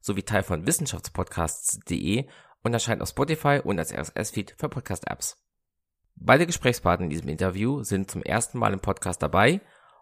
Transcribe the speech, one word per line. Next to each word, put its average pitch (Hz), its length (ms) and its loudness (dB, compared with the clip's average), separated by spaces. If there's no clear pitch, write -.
sowie 98 240 -2
Teil 101 180 2
von 87 240 -2
wissenschaftspodcasts - 1120 -2
punkt - 140 -12
de 104 360 0
und 117 60 2
erscheint 113 300 0
auf - 80 -4
Spotify 143 520 2
und 98 160 0
als 80 140 -4
R - 80 -6
S 78 80 -6
S-Feed - 480 -6
für 151 140 -4
Podcast-Apps. - 680 -8
Beide 156 300 6
Gesprächspartner 98 580 2
in 80 60 -2
diesem 76 180 -4
Interview 98 540 -2
sind 98 280 -2
zum - 120 -6
ersten 113 340 -2
Mal 110 160 2
im 95 80 -4
Podcast - 420 -4
dabei 104 380 4